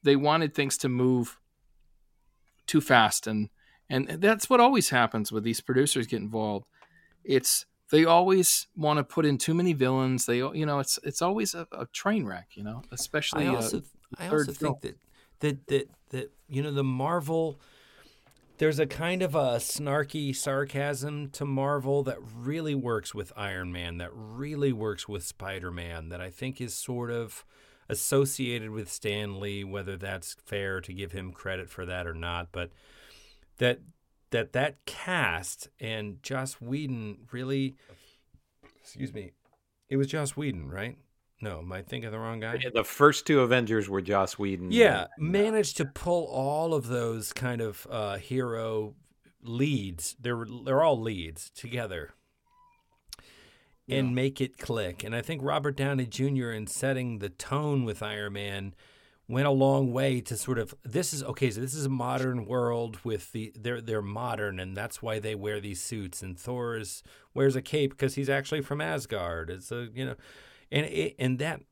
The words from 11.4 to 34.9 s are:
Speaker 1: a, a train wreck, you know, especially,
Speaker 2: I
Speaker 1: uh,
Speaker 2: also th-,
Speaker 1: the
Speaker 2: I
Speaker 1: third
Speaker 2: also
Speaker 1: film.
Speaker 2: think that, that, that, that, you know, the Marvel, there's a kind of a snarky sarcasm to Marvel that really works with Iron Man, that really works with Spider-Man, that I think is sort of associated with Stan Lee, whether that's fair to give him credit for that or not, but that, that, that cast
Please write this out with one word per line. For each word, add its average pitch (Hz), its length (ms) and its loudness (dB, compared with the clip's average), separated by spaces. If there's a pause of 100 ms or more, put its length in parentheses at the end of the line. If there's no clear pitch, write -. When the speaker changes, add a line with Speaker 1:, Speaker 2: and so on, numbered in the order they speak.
Speaker 1:
a, 170 160 -8
a - 160 -8
train 202 380 0
wreck, 90 280 -8
you 101 100 -12
know, 110 280 -10
especially, - 560 -2
Speaker 2:
I 131 60 4
Speaker 1:
uh, - 20 2
Speaker 2:
also 113 240 0
th-, - 120 -16 (200)
Speaker 1:
the - 120 -10
Speaker 2:
I 170 60 -6
Speaker 1:
third 151 200 2
Speaker 2:
also 143 40 -6
Speaker 1:
film. 143 220 -2
Speaker 2:
think - 220 -10 (420)
that, 143 180 0
that, - 100 -16
that, 135 220 2 (200)
that, 131 220 -8 (160)
you 139 140 -2
know, 147 100 -2
the 139 120 2
Marvel, 151 760 0 (1000)
there's 156 180 4
a 151 80 4
kind 175 380 -2
of 156 100 0
a 131 240 4
snarky 143 800 -2
sarcasm 139 960 -2
to 147 140 -6
Marvel 139 580 2
that 131 160 -4 (160)
really 147 400 -2
works 120 400 -2
with 101 200 -8
Iron 92 360 -4
Man, 87 260 -6
that 87 160 -8
really 135 600 -2
works 107 340 -4
with 101 180 -8
Spider-Man, 87 840 -8
that 87 120 -8
I 92 80 -10
think 127 320 -8
is 117 140 -8
sort 120 340 -6
of 117 340 -6 (440)
associated 123 840 0
with 107 220 -6
Stan 104 480 -4
Lee, 101 240 -6
whether 98 340 -8
that's 95 380 -8 (100)
fair 98 360 -4
to 92 120 -12
give 98 180 -8
him 92 200 -8
credit 92 400 -8
for 90 160 -8
that 90 180 -4
or 85 80 -6
not, 87 380 -6
but 87 180 -6 (880)
that, 123 220 2 (500)
that, 113 240 -2
that 143 320 -2
cast 107 840 -4 (100)